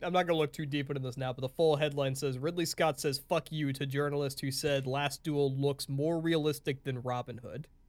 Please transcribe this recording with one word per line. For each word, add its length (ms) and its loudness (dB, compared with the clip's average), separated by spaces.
I'm 100 -2
not 140 4
gonna 140 2
look 120 0
too 140 -6
deep 240 -2
into 100 -4
this 160 -6
now, 160 -4
but 100 -10
the 80 -2
full 260 4
headline 400 0
says, 240 -2
"Ridley 260 0
Scott 340 2
says 200 0
'fuck 320 -2
you' 220 0
to 120 -4
journalist 560 -2
who 80 -2
said 380 0
Last 360 -2
Duel 320 2
looks 320 0
more 320 0
realistic 680 0
than 180 -4
Robin 340 -4
Hood." 300 -12